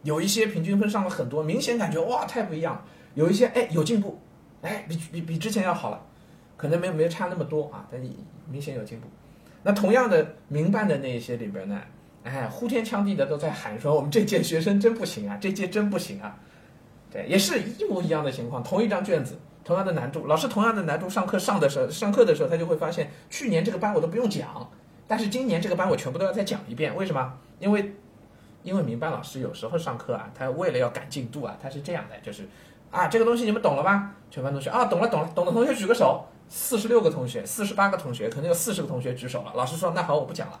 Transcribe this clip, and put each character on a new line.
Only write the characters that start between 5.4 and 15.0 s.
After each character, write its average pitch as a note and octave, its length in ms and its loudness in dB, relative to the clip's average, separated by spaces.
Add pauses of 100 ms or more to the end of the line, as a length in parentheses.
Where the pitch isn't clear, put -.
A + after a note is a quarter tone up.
前 G#3 140 0
要 B2+ 100 2
好 - 160 -4
了， G2+ 120 -8 (540)
可 D3+ 120 -6
能 E3+ 120 2
没， F3+ 120 -2
没 D#3+ 180 2
差 G3+ 180 -4
那 F#3 80 -4
么 E3 80 -2
多 D3 280 -4
啊， G2+ 200 -16
但 B2+ 80 -10 (500)
明 C#3 120 -8
显 C#3+ 140 -10
有 A2+ 80 -6
进 A#2 160 -12
步。 - 80 -16 (560)
那 G3 80 4
同 G3+ 220 4
样 B3 160 6
的 D#3+ 260 4 (120)
民 D#3 240 2
办 G#3+ 160 2
的 D3+ 100 4
那 C3 180 -4
一 A#2 40 -4
些 A#2+ 180 -6
里 A2+ 100 -8
边 G2 200 -8
呢， G2+ 120 -4 (440)
哎， C3 240 -6
呼 - 200 -6
天 A3+ 160 0
抢 G3+ 220 0
地 G3+ 100 2
的 C#3 100 2
都 D3 120 -2
在 D#3 140 -2
喊 A2 280 -8
说 D3 160 2
，“我 C#3+ 60 4
们 C#3+ 100 -2
这 G#3 120 6
届 F3+ 200 4
学 D#3+ 160 0
生 G3+ 200 4
真 A3+ 140 6
不 G#3+ 120 -4